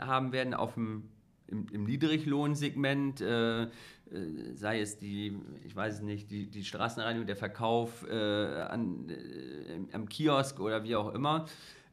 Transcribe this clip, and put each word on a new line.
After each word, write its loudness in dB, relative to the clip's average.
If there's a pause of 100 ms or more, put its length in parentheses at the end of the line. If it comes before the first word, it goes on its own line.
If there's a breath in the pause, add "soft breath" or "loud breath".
haben 2
werden 2
auf 0
dem, -2 (420)
im, -2
im -2
Niedriglohnsegment, 2
äh, 4
äh, 0 (840 loud breath)
sei 0
es -2
die, -4 (260)
ich -12
weiß 0
es -6
nicht, -4
die, -6
die -8
Straßenreinigung, -2
der -2
Verkauf, 0
äh, -2
an, 0
äh, -8
am -4
Kiosk 4
oder 0
wie 2
auch 2
immer. 2 (460 loud breath)